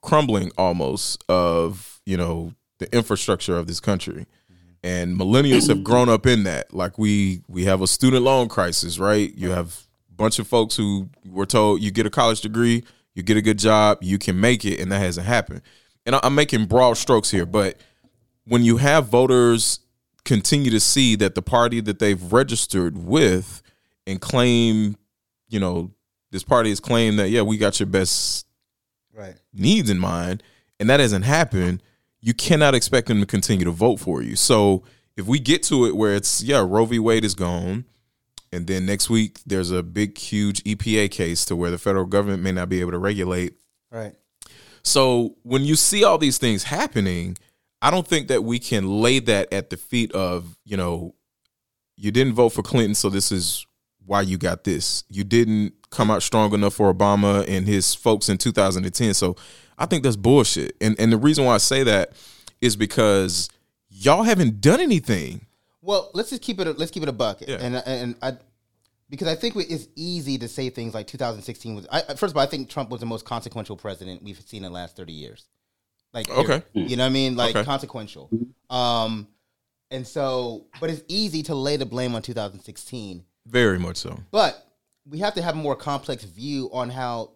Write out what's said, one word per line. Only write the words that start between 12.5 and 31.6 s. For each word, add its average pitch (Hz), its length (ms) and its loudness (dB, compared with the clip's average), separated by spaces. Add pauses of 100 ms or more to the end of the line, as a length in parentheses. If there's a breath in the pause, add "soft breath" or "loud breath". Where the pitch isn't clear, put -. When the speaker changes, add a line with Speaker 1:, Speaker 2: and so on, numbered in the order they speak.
Speaker 1:
you 92 80 -8
get 107 140 4
a 107 40 2
good 107 180 2
job, 107 420 6
you 95 160 0
can 92 220 -2
make 113 260 2
it," 95 140 -2
and 92 120 -4
that 98 80 0
hasn't 90 280 -2
happened. 110 340 -2 (440 soft breath)
And 123 100 0
I, 135 80 4
I'm 131 120 4
making 139 300 2
broad 117 320 4
strokes 113 340 2
here, 92 140 0
but 95 320 0 (680 soft breath)
when 120 180 4
you 117 140 6
have 143 300 4
voters 120 720 4 (440)
continue 131 480 2
to 110 80 4
see 123 380 4
that 101 180 0
the 107 60 -2
party 117 400 2
that 104 180 -4
they've 92 340 0
registered 98 640 0
with 95 640 0 (440)
and 95 160 -6
claim, 117 720 2 (540)
you 110 100 -4
know, 90 320 -4 (400)
this 95 120 -10
party 117 260 2
has 98 100 -2
claimed 113 400 2
that, 98 100 0
"Yeah, 117 120 2
we 107 160 0
got 104 220 0
your 101 80 -2
best - 580 -2 (680)
Speaker 2:
Right. 98 220 -20 (180)
Speaker 1:
needs 113 360 2
in 95 100 2
mind," 92 420 -4 (380 soft breath)
and 107 100 0
that 139 100 6
hasn't 104 260 2
happened, 98 580 0 (380)